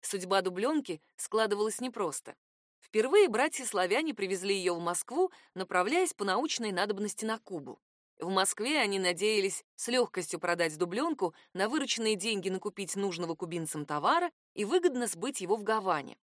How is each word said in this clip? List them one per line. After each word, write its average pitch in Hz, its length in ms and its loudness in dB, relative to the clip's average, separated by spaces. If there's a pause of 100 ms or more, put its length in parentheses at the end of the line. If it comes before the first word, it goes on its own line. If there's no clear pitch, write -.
Судьба 190 420 0
дубленки 190 580 0 (140)
складывалась 208 640 0
непросто. 214 540 -6 (580)
Впервые 277 360 6
братья-славяне 226 840 0
привезли 196 420 -2
ее 180 200 2
в 170 60 -2
Москву, 233 520 0 (220)
направляясь 190 580 0
по 202 140 -4
научной 214 460 0
надобности 202 520 -2
на 220 140 -2
Кубу. 139 420 -10 (380)
В 170 100 -6
Москве 202 520 2
они 202 180 2
надеялись 190 680 2 (120)
с - 120 -6
легкостью 233 500 0
продать 170 380 0
дубленку, 196 580 -2 (200)
на 196 160 0
вырученные 226 460 0
деньги 190 340 -2
накупить 190 440 -6
нужного 175 400 -2
кубинцам 160 520 -6
товара 247 440 2 (220)
и 208 140 -4
выгодно 262 400 2
сбыть 214 340 -4
его 190 160 2
в 214 60 -8
Гаване. 190 640 0